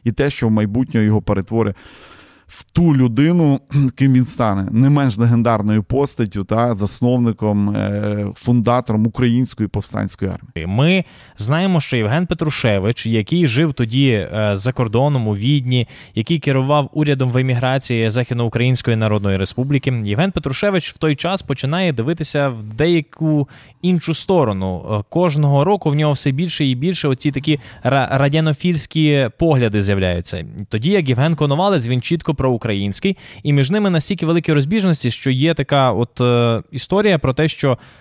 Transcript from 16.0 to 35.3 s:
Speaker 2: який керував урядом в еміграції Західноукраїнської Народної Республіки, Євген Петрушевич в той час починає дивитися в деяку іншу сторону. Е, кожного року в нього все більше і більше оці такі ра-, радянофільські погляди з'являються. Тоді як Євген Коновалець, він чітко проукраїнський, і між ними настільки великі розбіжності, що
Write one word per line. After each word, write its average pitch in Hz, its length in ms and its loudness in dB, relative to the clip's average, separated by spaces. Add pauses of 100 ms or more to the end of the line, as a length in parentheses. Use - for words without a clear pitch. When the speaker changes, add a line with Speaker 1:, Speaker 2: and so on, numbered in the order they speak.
Speaker 2:
який 143 240 0
керував 135 540 0
урядом 143 380 0
в 120 60 0
еміграції 127 720 0
Західноукраїнської 120 880 0
Народної 104 400 0
Республіки, 127 680 -2
Євген 120 260 0
Петрушевич 170 600 -2
в - 40 -20
той 156 180 0
час 185 260 -4
починає 156 520 -2
дивитися 143 560 -2
в 113 140 -8
деяку 151 840 0 (320)
іншу 175 320 0
сторону. 101 800 0
Е, 104 180 -2
кожного 147 540 2
року 185 260 0
в 143 60 0
нього 151 180 2
все 139 180 -2
більше 156 340 -2
і 131 100 0
більше 160 320 -2
оці 139 240 0
такі 143 280 -2 (240)
ра-, 131 340 0
радянофільські 151 1200 0
погляди 120 460 2
з'являються. 92 600 -2 (240)
Тоді 110 200 -2
як 190 200 2
Євген 139 260 2
Коновалець, 151 520 0
він 123 140 0
чітко 160 340 -2
проукраїнський, 113 800 -2 (260)
і 147 100 2
між 139 180 2
ними 208 180 2
настільки 170 360 0
великі 165 280 2
розбіжності, 156 580 2
що - 200 -2